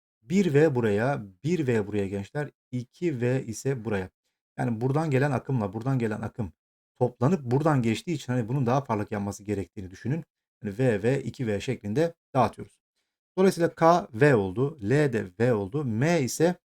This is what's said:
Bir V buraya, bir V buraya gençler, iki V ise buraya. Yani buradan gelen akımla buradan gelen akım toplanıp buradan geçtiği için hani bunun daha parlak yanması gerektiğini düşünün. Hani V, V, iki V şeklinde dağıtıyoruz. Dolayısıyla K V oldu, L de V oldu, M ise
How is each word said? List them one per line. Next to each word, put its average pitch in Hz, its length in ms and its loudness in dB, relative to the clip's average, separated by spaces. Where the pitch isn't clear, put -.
Bir 175 320 0
V 147 200 4
buraya, 113 480 0
bir 160 220 0
V 110 200 2
buraya 101 220 -2
gençler, 101 420 -6
iki 127 500 -4
V 123 240 0
ise 120 400 -6
buraya. 101 260 -4
Yani 120 220 -2
buradan 143 300 0
gelen 135 200 2
akımla 113 420 -2
buradan 120 260 -2
gelen 107 220 -2
akım 107 320 -6
toplanıp 131 460 0
buradan 135 380 2
geçtiği 113 300 0
için 139 200 -6
hani 123 160 -2
bunun 131 180 -2
daha 135 180 0
parlak 104 280 -4
yanması 101 300 -6
gerektiğini 98 480 -6
düşünün. 123 340 -6
Hani 101 160 -8
V, 113 240 2
V, 131 200 0
iki 117 240 -6
V 101 140 -2
şeklinde 123 540 -2
dağıtıyoruz. - 460 -2
Dolayısıyla 175 360 2
K 160 400 4
V 135 200 6
oldu, 107 480 0
L 135 300 2
de 104 140 -2
V 120 140 4
oldu, 104 300 -4
M 139 380 0
ise 160 340 0